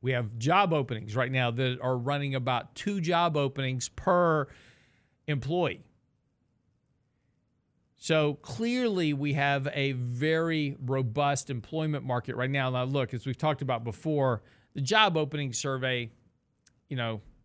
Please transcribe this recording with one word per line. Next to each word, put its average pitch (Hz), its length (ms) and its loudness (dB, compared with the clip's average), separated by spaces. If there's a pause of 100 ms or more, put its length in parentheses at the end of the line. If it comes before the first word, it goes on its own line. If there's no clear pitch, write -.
We 127 120 -2
have 117 260 -2
job 170 340 4
openings 117 420 -2
right 127 160 0
now 127 200 2
that 127 320 -2
are 127 160 0
running 139 360 -2
about 123 400 -2
two 202 280 -2
job 170 340 2
openings 131 540 -2
per 170 560 4 (800)
employee. 147 580 -2 (2250)
So 151 380 2
clearly 226 760 0
we 143 220 0
have 143 400 2
a 139 180 0
very 147 880 0
robust 135 680 0
employment 151 560 -4
market 123 280 -4
right 123 160 -2
now. 135 200 0
Now 127 140 0
look, 135 280 -2
as 123 140 -6
we've 131 100 -4
talked 156 240 0
about 127 240 -2
before, 131 580 0 (300)
the - 80 -6
job 185 380 4
opening 147 340 -2
survey, 127 580 -2 (800)
you 139 80 -6
know 113 240 -2 (240)